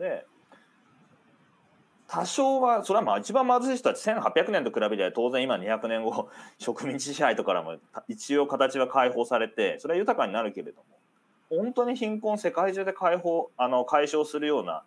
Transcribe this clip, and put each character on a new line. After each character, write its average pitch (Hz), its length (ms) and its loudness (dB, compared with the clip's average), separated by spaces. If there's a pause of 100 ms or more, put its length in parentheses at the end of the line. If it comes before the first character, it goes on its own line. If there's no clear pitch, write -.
の 151 80 -4
で、 76 100 -10 (1800)
多 170 180 -2
少 269 360 2
は、 240 220 4
そ 190 100 0
れ 214 60 6
は 208 60 2
ま 208 80 2
あ 202 60 2
一 208 140 -8
番 254 140 4
貧 247 220 4
し 262 60 0
い - 20 -4
人 254 120 2
た - 60 2
ち、 - 60 -10
千 214 200 0
八 113 140 2
百 190 160 2
年 175 120 2
と 113 80 -2
比 - 80 -2 (100)
べ 107 60 -2
り 98 80 0
ゃ 92 80 0
当 120 180 0
然 127 140 0
今 127 140 0
二 92 100 -6
百 110 200 -2
年 113 160 -2
後、 110 260 -2 (160)
<laughs> - 120 -20
植 - 300 -6
民 135 100 -4
地 139 160 -6
支 147 80 -4
配 120 140 4
と 110 80 -2
か - 40 -6
か 95 60 2
ら 87 100 0
も 82 140 -10 (300)
一 120 300 -2
応 143 100 4
形 139 320 0
は 127 80 2
解 127 240 4
放 117 140 -2
さ 123 120 0
れ 110 100 0
て、 95 320 0
そ - 80 -10
れ 160 60 0
は 175 60 0
豊 214 200 0
か 127 60 2
に 98 80 -4
な 113 80 0
る 107 100 -2
け 92 120 -10
れ - 80 -14
ど - 60 -20
も、 - 60 -20 (680)
本 214 240 -2
当 247 120 2
に 247 100 -2
貧 214 240 -4
困 214 200 -2
世 175 120 -2
界 185 220 0
中 190 120 -4
で 185 80 -2
解 180 240 2
放、 170 400 -2
あ 127 100 2
の、 127 180 2
解 147 220 2
消 151 180 0
す 151 140 -6
る 147 80 -2
よ 143 140 2
う 90 40 -4
な 80 220 -8